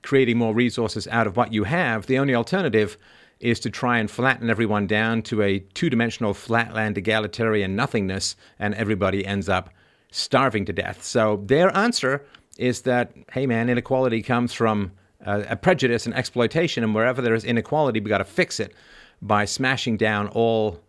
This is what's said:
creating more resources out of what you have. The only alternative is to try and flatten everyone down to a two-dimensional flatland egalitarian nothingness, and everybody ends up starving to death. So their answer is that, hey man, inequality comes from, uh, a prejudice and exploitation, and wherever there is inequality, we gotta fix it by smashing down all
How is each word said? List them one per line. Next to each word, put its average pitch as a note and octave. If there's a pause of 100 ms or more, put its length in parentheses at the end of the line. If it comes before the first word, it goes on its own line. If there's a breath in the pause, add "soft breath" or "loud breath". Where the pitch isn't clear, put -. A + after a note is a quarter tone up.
creating B2+
more A2+
resources A2+
out A2+
of F#2
what A2+
you G#2+
have. A#2+
The C3
only C#3
alternative A#2 (420 soft breath)
is A#2
to A#2
try B2
and G#2+
flatten A#2+
everyone G#2
down A2
to G#2+
a G2 (120)
two-dimensional A#2
flatland A2
egalitarian G#2+
nothingness, G2 (220 soft breath)
and G#2
everybody G2+
ends G2
up F#2 (400 soft breath)
starving A#2
to G2
death. F#2
So G#2+
their E3
answer C#3+ (340 loud breath)
is B2
that, B2 (200)
hey C3+
man, A#2+
inequality A#2+
comes A#2+
from, G#2 (320 soft breath)
uh, G#2
a A2+
prejudice C3
and A#2
exploitation, B2
and G#2+
wherever B2
there A#2
is A2
inequality, A#2+
we G#2
gotta G2
fix -
it G2+ (480 loud breath)
by G#2
smashing C3
down G#2
all A2+